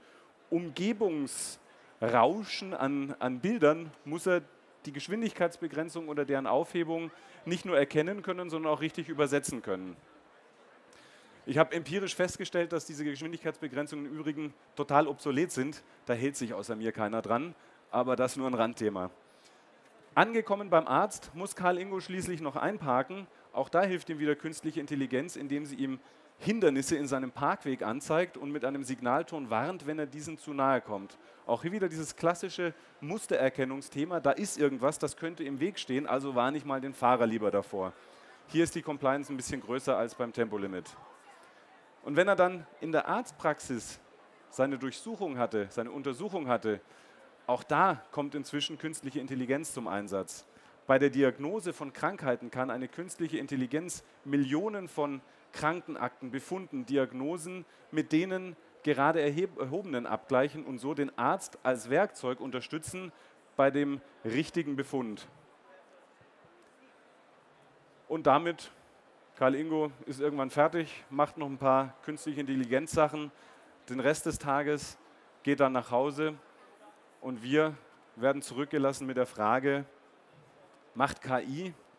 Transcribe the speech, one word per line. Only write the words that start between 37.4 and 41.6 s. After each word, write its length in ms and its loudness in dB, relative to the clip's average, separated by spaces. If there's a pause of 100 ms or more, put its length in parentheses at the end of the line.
davor. 420 0 (560)
Hier 160 2
ist 100 -2
die 80 -6
Compliance 500 0
ein 40 -4
bisschen 240 -6
größer 360 0
als 180 0
beim 180 -4
Tempolimit. 640 -4 (1040)